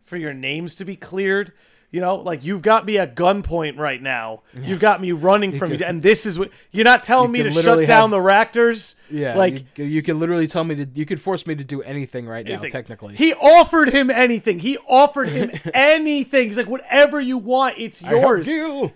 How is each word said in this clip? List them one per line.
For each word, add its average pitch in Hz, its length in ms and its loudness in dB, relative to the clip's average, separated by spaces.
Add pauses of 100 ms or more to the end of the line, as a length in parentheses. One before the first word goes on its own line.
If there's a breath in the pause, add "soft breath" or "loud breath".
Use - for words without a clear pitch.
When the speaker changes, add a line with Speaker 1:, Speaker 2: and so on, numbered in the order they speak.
Speaker 1:
For - 140 -16
your 151 160 -8
names 143 420 -8
to 190 100 -14
be 196 100 -12
cleared?" 196 560 -4 (400)
You 170 100 -6
know, 180 140 -2
like, 165 280 -8
"You've 180 180 -6
got 214 240 2
me 208 120 -2
at 151 180 -4
gunpoint 165 640 -2
right 139 240 -6
now. 117 400 -8 (120)
Speaker 2:
Yeah. 127 140 -16
Speaker 1:
You've 180 140 -6
got 202 180 2
me 180 140 -4
running 190 400 0
Speaker 2:
You 143 60 -8
Speaker 1:
from 165 120 -4
Speaker 2:
could, 151 80 -6
Speaker 1:
you, 175 60 -4
and 170 160 -6
this 208 240 2
is 185 120 -4
what, 185 120 -6 (220 soft breath)
you're 208 120 -2
not 240 200 4
telling 247 240 2
Speaker 2:
you 240 60 -4
Speaker 1:
me 240 100 -2
Speaker 2:
could 220 80 -2
Speaker 1:
to 147 40 -4
Speaker 2:
literally 160 300 4
Speaker 1:
shut - 20 2
down 220 240 6
Speaker 2:
have, - 0 -
Speaker 1:
the 202 60 0 (120)
Raptors?" 226 680 2 (140)
Speaker 2:
yeah, 143 280 -4
Speaker 1:
Like, 135 260 0 (140)
Speaker 2:
you, 143 80 -8
you 151 180 -2
can 160 160 -2
literally 165 280 0
tell 165 180 -4
me 165 100 -4
to, 143 180 -8
you 147 120 -6
could 160 160 -8
force 190 260 -6
me 160 80 -6
to 147 80 -12
do 135 200 -10
anything 131 440 -10
right 113 180 -12
now, 120 80 -10
Speaker 1:
anything. 139 180 -10
Speaker 2:
technically. - 440 -14
Speaker 1:
He 294 180 2
offered 320 560 8
him 262 200 2
anything. 233 500 0
He 247 180 -4 (120)
offered 277 400 4
him 233 220 -4 (120)
Speaker 2:
<laughs> 170 100 -8
Speaker 1:
anything. 285 720 2
He's 208 100 -6
like, 233 100 -4
"Whatever 285 540 2
you 254 160 -4
want, 247 400 -2
it's 220 260 -12
Speaker 2:
I - 60 -12
have - 120 2
Speaker 1:
yours." 208 260 2
Speaker 2:
you. 294 480 -6